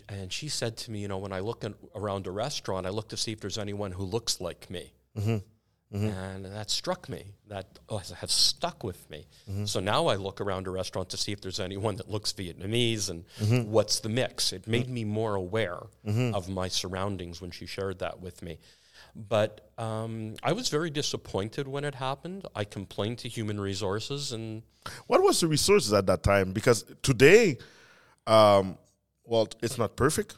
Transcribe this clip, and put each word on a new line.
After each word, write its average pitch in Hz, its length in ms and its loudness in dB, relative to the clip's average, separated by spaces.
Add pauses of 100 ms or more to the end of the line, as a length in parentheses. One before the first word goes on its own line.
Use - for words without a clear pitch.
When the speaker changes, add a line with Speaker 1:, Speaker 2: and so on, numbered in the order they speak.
Speaker 1:
and 98 220 -10
she - 180 -8
said 117 280 -4
to - 140 -12
me, 107 80 -6
you 101 80 -4
know, 98 100 -4
"When 98 140 -6
I 95 80 -4
look 113 240 -6
in, 101 100 -6 (220)
around 98 320 -4
a 90 40 -6
restaurant, 101 540 -4
I 92 40 -4
look 104 200 -4
to 110 80 -10
see - 140 -2
if 107 80 -8
there's 101 180 -6
anyone 101 360 -6
who 98 100 -6
looks 95 380 -2
like 85 280 -8
me." 87 220 -10 (260)
Speaker 2:
Mm-hmm. 107 200 2 (580)
Mm-hmm. 104 120 0
Speaker 1:
And 95 380 -8
that 104 240 -10
struck - 400 -4
me, 101 240 -12 (140)
that, 98 180 -8 (240)
oh, 110 80 -2
has - 340 -8
stuck - 520 2
with - 260 -8
me. 76 180 -14 (220)
Speaker 2:
Mm-hmm. 101 160 -4
Speaker 1:
So 104 160 -2
now 123 260 2
I 117 80 4
look 98 240 -4
around 95 280 -2
a 92 40 -4
restaurant 92 380 -4
to 95 80 -8
see - 160 -2
if 98 80 -8
there's 95 180 -6
anyone 98 380 -2
that - 120 -10
looks - 240 -4
Vietnamese 104 760 0
and 85 160 -10 (140)
Speaker 2:
Mm-hmm. 110 320 4
Speaker 1:
what's - 300 4
the 110 80 -4
mix. 110 440 0
It 92 140 -12
made 120 180 2
Speaker 2:
Mm-hmm. 127 80 -8
Speaker 1:
me 120 120 -4
more 107 300 0
aware 92 440 -2 (260)
Speaker 2:
Mm-hmm. 110 300 2
Speaker 1:
of 92 140 -4
my 92 200 -2
surroundings 92 720 -4
when 90 100 -10
she - 140 -14
shared 95 340 -6
that 87 220 -6
with 90 200 -14
me. 85 180 -10 (560)
But, 107 600 -2
um, 110 640 -6
I 143 100 2
was 240 160 -4
very 156 200 0
disappointed 135 800 -4
when 139 160 -6
it 143 120 -6
happened. 139 500 -8 (100)
I 104 80 -2
complained 104 560 -4
to 123 100 -10
human 104 300 -4
resources 107 720 -4
and 113 320 -8 (440)
Speaker 2:
What 370 160 6
was 381 180 6
the 175 60 4
resources 156 460 4
at 98 140 6
that 92 160 4
time? 98 300 4
Because 110 320 4 (160)
today, 139 560 8 (680)
um, 104 500 8 (480)
well, 113 240 2 (120)
it's 117 160 -2
not 110 200 0
perfect. 160 400 2